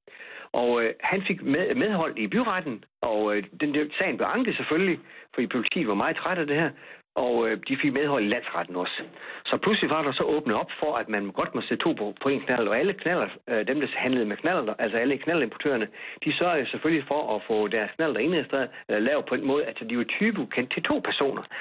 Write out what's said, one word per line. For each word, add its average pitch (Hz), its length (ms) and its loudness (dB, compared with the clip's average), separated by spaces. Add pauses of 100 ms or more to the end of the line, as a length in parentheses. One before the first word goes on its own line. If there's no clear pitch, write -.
(520)
Og, 120 300 4
øh, 113 180 0
han 190 260 0
fik - 160 -2
med-, 147 320 2
medhold 165 440 0
i 107 80 -2
byretten, 147 580 -2 (180)
og, 107 340 2
øh, 101 80 0 (160)
den 147 140 0
der 151 100 2 (140)
sagen 180 180 0
blev - 180 0
anket 226 220 0
selvfølgelig, 170 420 2 (360)
fordi 123 120 2
politiet 127 420 0
var 101 60 2
meget 123 220 0
træt 180 220 -2
af 156 80 -2
det 147 100 0
her, 156 140 2 (440)
og, 120 340 2
øh, 113 100 0 (100)
de 131 140 0
fik 143 100 4
medhold 139 320 2
i 101 40 2
landsretten 90 480 -2
også. - 260 -4 (440)
Så 127 160 2
pludselig 165 280 2
var 156 120 2
der 139 100 0
så 147 100 -2
åbnet 151 340 2
op 165 140 -2 (100)
for, 104 160 0
at 113 120 -2
man 101 220 -2
godt 156 240 -4
må 127 60 -2
sætte - 240 -2
to 165 80 4
på, 104 300 -4
på 135 60 2
en 135 120 2
knallert, 117 280 2
og 110 100 2
alle 185 140 2
knaller, 165 360 0 (200)
øh, 110 180 0
dem, 139 140 0
der 123 160 0
handlede 127 300 2
med 104 100 -2
knaller, 147 420 0
altså 113 200 0
alle 127 200 2
knallerimportørerne, 131 680 0 (360)
de 151 80 2
sørgede 170 380 2
selvfølgelig 160 380 0
for 139 280 0
at 101 100 -4
få 107 220 2
deres 107 280 0
knaller 139 240 0
indregistreret, 143 480 2 (200)
eller 107 120 2
lavet 135 260 2
på - 80 0
en 123 120 0
måde, 139 180 2
at - 260 -8
de 120 80 0
var 117 60 0
typekendt 151 680 0
til 170 100 -2
to 285 160 2
personer. - 440 0 (180)